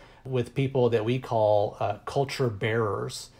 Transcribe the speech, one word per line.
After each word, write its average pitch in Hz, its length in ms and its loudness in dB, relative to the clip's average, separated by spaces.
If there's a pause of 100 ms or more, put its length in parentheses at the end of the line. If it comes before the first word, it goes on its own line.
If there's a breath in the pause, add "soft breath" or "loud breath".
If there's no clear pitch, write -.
(240 loud breath)
with 127 300 -4
people 135 380 2
that 110 140 2
we 123 120 0
call, 107 640 2
uh, 104 260 -2
culture 135 440 -2
bearers. 110 800 -4 (100)